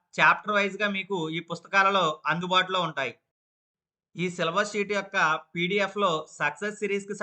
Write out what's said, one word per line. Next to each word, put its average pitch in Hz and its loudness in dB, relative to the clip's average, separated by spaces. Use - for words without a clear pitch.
చాప్టర్ 175 4
వైజ్‌గా 202 0
మీకు 190 -4
ఈ - -6
పుస్తకాలలో 196 2
అందుబాటులో 180 0
ఉంటాయి. 135 -4
ఈ 170 -2
సిలబస్ 180 0
షీట్ 202 -2
యొక్క 196 -4
పీడీఎఫ్లో 196 0
సక్సెస్ 208 -4
సిరీస్‌కి 202 -4